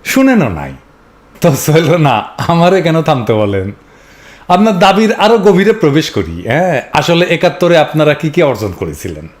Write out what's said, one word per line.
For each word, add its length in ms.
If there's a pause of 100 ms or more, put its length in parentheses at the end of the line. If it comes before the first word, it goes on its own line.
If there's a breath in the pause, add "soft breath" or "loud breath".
শুনেনও 440
নাই। 240 (680)
তো 100
সোহেল 340
রানা, 400 (140)
আমারে 440
কেন 200
থামতে 300
বলেন? 400 (760 loud breath)
আপনার 300
দাবির 340
আরো 260
গভীরে 340
প্রবেশ 380
করি। 360
হ্যাঁ, 360 (100)
আসলে 340
একাত্তরে 520
আপনারা 360
কি 160
কি 120
অর্জন 300
করেছিলেন? 560 (120)